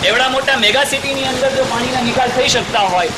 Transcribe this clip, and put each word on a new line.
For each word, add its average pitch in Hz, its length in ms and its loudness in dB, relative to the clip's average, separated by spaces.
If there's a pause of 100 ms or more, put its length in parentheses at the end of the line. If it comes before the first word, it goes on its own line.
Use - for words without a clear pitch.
એવડા 240 240 2
મોટા 269 280 0
મેગા 226 280 2
સિટીની 269 400 -4
અંદર 262 240 -2
જો 254 160 0
પાણીના 247 360 -2
નિકાલ 240 280 0
થઈ 254 200 0
શકતા 226 320 0
હોય 180 380 2